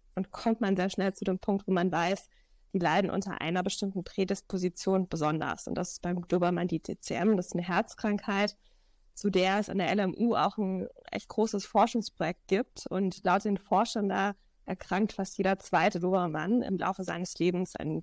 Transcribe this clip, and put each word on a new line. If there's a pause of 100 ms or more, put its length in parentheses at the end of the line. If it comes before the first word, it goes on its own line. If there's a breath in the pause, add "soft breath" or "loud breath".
(160)
und
kommt
man
sehr
schnell
zu
dem
Punkt,
wo
man
weiß, (440)
die
leiden
unter
einer
bestimmten
Prädisposition
besonders.
Und
das
ist
beim
Dobermann
die
D
C
M,
das
ist
eine
Herzkrankheit, (580)
zu
der
es
an
der
L
M
U
auch
ein (240)
echt
großes
Forschungsprojekt
gibt.
Und
laut
den
Forschern
da (320)
erkrankt
fast
jeder
zweite
Dobermann
im
Laufe
seines
Lebens
an